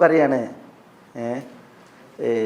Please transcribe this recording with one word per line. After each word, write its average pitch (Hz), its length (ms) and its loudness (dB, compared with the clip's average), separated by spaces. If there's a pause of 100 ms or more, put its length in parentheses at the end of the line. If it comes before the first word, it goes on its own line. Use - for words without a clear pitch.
പറയാണ്, 151 380 4 (800)
ഏ, 117 60 -8 (960)
ഏ, - 20 -2 (180)